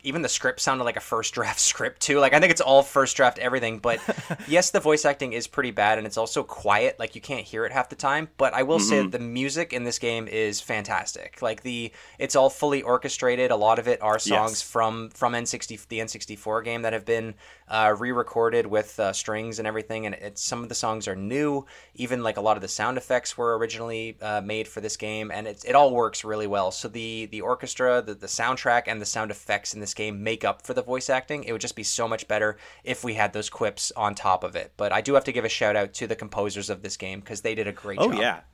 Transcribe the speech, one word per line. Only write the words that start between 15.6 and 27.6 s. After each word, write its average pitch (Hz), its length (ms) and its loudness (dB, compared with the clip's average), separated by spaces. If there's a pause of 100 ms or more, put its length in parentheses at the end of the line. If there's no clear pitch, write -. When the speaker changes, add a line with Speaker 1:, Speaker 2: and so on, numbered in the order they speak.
Speaker 1:
the 113 140 -4
N 113 80 -6
sixty-four 110 540 -6
game 117 180 -4
that 113 100 -2
have 107 140 -4
been, 113 300 0 (340)
uh, 110 280 4
re-recorded 117 680 0
with, 107 340 -2
uh, 98 140 2
strings 110 460 -4
and 110 80 -4
everything, 110 380 -4
and 101 100 -6
it's, 101 280 -10
some 120 200 -4
of 117 60 -10
the 117 60 -6
songs 110 320 -2
are 98 80 -2
new. 135 500 -2 (300)
Even, 123 280 -2
like, 110 120 0
a 104 60 -4
lot 107 160 4
of 98 40 -8
the 95 60 -6
sound 107 300 -2
effects - 400 -2
were 117 220 2
originally, 113 640 -6
uh, 107 180 -2
made 107 260 -4
for - 140 -10
this 104 160 -6
game, 107 320 -6
and 104 160 -6
it, 104 220 -10
it 127 80 4
all 139 180 8
works 113 300 0
really 107 240 -4
well. 98 240 0
So - 160 -8
the, 113 400 -8
the 107 140 -10
orchestra, 123 600 0